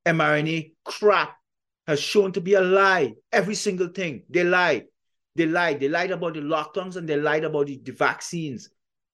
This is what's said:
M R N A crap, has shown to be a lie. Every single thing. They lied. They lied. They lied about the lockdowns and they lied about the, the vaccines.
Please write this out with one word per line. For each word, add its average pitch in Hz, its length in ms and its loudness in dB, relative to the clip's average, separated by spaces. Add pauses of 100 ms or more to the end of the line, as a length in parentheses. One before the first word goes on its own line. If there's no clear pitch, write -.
M 165 160 2
R 151 140 4
N 151 120 0
A 156 240 -4 (140)
crap, - 500 2 (520)
has 147 120 0
shown 190 340 2
to 196 80 -4
be 180 120 0
a 196 80 6
lie. 185 520 4 (180)
Every 202 240 0
single 185 320 -2
thing. 170 420 -8
They 175 140 0
lied. 175 420 2 (500)
They 165 100 2
lied. 160 340 0
They 139 100 0
lied 175 220 -2
about 170 240 -6
the 156 60 -10
lockdowns 165 540 -6
and 170 120 -10
they 151 100 0
lied 151 260 0
about 151 240 -2
the, 139 160 -10
the 127 80 -12
vaccines. 143 800 -4 (440)